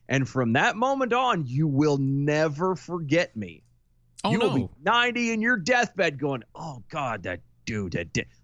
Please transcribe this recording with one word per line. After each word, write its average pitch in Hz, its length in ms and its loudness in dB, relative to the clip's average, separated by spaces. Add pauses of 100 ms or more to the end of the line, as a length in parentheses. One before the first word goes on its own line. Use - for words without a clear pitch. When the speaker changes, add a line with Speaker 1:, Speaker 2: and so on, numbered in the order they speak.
Speaker 1:
and 131 180 0
from 120 280 0
that 190 220 4
moment 254 360 0
on, 240 340 0
you 139 220 0
will 143 300 2
never 147 760 0
forget 165 600 -2
me. 87 260 -10 (600)
Speaker 2:
Oh, 196 60 0
Speaker 1:
You 202 80 2
will 226 120 4
Speaker 2:
no. 139 60 -2
Speaker 1:
be 120 120 -2 (140)
ninety 233 500 2
in 220 100 0
your 240 160 4
deathbed 180 600 0
going, 135 260 -4 (100)
"Oh, 135 360 -12
God, 120 340 -4
that 90 160 -6 (260)
dude, 101 260 -4
that - 220 -4
di-," 120 100 0 (200)